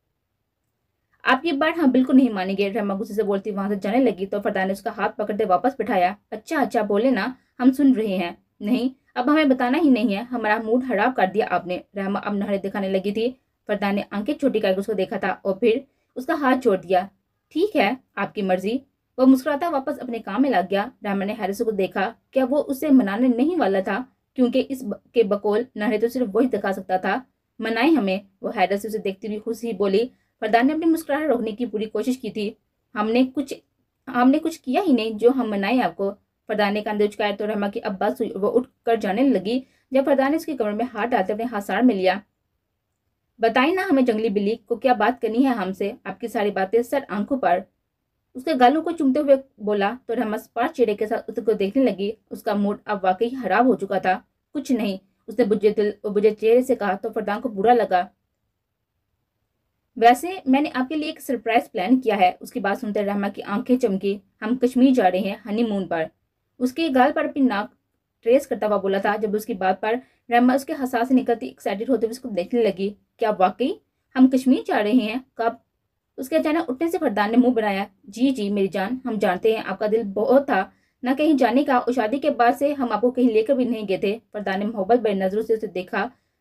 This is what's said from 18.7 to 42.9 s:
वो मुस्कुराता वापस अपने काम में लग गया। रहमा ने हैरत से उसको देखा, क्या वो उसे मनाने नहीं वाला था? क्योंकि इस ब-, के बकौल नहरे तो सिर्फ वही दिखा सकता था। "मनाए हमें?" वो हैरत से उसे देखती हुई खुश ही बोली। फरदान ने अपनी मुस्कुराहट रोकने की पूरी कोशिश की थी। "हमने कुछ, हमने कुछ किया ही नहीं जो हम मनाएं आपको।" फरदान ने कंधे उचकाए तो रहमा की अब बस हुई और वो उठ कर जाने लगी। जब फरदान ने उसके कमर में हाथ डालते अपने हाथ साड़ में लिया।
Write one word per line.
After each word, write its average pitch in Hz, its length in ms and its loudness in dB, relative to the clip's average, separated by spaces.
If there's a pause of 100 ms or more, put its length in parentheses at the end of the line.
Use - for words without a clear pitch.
वो 254 80 4
मुस्कुराता 277 420 4
वापस 277 300 -4
अपने 247 200 -8
काम 208 240 -2
में 285 80 2
लग 185 180 0
गया। 202 240 -2 (120)
रहमा 196 200 -2
ने 202 80 -4
हैरत 208 220 -6
से 233 100 -2
उसको 220 80 -2
देखा, 196 420 -2 (180)
क्या 262 120 2
वो 262 140 0
उसे 285 320 -2
मनाने 240 380 4
नहीं 262 280 2
वाला 196 240 0
था? 208 320 -4 (220)
क्योंकि 254 260 2
इस 262 240 -6
ब-, 202 160 -8 (140)
के 233 80 4
बकौल 208 440 0 (100)
नहरे 208 220 0
तो 226 100 0
सिर्फ 247 200 -2
वही 220 180 2
दिखा 208 260 -2
सकता 190 260 -2
था। 208 280 -4 (340)
"मनाए 226 300 0
हमें?" 202 360 0 (160)
वो 202 80 -6
हैरत 196 280 0
से 220 100 -8
उसे 214 100 -4
देखती 196 280 -6
हुई 214 120 -6
खुश 226 260 -8
ही 233 80 -4
बोली। 202 380 0 (300)
फरदान 226 260 2
ने 294 60 4
अपनी 320 140 -2
मुस्कुराहट 311 420 0
रोकने 220 240 0
की 240 140 -6
पूरी 208 200 -6
कोशिश 247 300 -2
की 214 140 -8
थी। 214 260 -6 (400)
"हमने 220 280 2
कुछ, 262 300 -6 (540)
हमने 254 300 4
कुछ 320 180 -4
किया 277 260 -2
ही 359 100 2
नहीं 220 240 0
जो 226 140 4
हम 247 200 0
मनाएं 208 300 0
आपको।" 196 300 -2 (380)
फरदान 202 260 0
ने 208 60 -2
कंधे 208 240 0
उचकाए 208 280 -2
तो 202 120 -6
रहमा 208 240 -2
की - 120 -8
अब - 120 -6
बस 202 280 -2
हुई 214 80 -2
और 190 120 -8
वो 202 80 2
उठ 254 180 0 (200)
कर 233 100 2
जाने 214 260 0
लगी। 247 440 0 (260)
जब 262 120 2
फरदान 269 260 2
ने 311 60 0
उसके 320 180 -6
कमर 214 180 -2
में 214 120 -4
हाथ 226 220 -6
डालते 220 260 0
अपने 214 120 -4
हाथ 233 160 -6
साड़ 202 220 -2
में 247 120 6
लिया। 185 280 0 (1160)